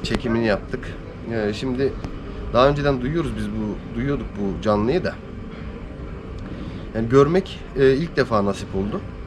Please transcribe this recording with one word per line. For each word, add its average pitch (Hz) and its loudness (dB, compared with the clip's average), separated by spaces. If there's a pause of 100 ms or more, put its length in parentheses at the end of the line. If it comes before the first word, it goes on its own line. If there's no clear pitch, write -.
çekimini 117 0
yaptık. - 0 (460)
Ee, 107 0
şimdi 131 0 (600)
daha 131 8
önceden 143 2
duyuyoruz 143 0
biz 107 -2
bu, 104 -4
duyuyorduk 123 -2 (120)
bu 95 -2
canlıyı 110 2
da. - -2 (1800)
Yani 113 0
görmek, 147 6 (200)
e, 135 8
ilk 160 0
defa 113 4
nasip 98 -2
oldu. 101 -2 (260)